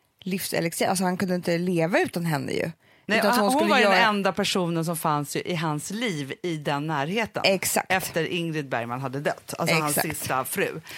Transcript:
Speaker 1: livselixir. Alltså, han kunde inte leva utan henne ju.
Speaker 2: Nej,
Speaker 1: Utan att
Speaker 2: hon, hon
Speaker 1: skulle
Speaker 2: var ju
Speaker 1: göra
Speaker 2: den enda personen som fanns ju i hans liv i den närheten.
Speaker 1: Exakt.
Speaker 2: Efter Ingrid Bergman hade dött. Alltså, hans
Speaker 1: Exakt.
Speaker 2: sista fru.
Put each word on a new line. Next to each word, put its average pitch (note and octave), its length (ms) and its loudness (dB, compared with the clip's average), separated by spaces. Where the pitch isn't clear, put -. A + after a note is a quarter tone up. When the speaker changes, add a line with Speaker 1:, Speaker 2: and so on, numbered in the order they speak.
Speaker 1:
livselixir. E3+ 680 -2
Alltså, F#3+ 160 2
han F3+ 140 0
kunde F3+ 180 0
inte F3 220 0
leva F3 420 2
utan F3+ 260 -2
henne D3 260 -2
ju. - 200 -2
Speaker 2:
Nej, G#3 140 0
Speaker 1:
Utan G#3 120 4
att A#3+ 60 4
Speaker 2:
hon, G#3 80 4
hon G3+ 80 4
Speaker 1:
skulle D#4 160 4
Speaker 2:
var D4+ 80 6
ju B3 60 6
Speaker 1:
göra G3 120 6
Speaker 2:
den A#3 140 6
enda G3 220 2
personen E3+ 540 0
som E3 120 -2
fanns D3 380 0
ju D3+ 60 -2
i - 140 -4
hans D3+ 360 -2
liv F3+ 420 -4
i E3+ 140 -2
den D3 300 -2
närheten. D#3+ 580 -2
Speaker 1:
Exakt. - 460 2
Speaker 2:
Efter F3+ 340 0
Ingrid D#3 440 -4
Bergman A#2+ 320 -4
hade C3+ 180 -6
dött. - 380 -4
Alltså, E3 180 2
hans D3+ 220 0
Speaker 1:
Exakt. D#3+ 200 -2
Speaker 2:
sista C3 280 -2
fru. D#3+ 360 -4